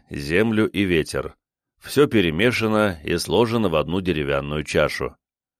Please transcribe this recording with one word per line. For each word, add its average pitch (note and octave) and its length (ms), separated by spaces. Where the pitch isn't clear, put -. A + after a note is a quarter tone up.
землю F#2+ 580
и G2+ 180
ветер. D2+ 520
Все - 260
перемешано G#2+ 960
и E2+ 140
сложено A2 540
в D#2 40
одну D#2 280
деревянную D2 640
чашу. - 520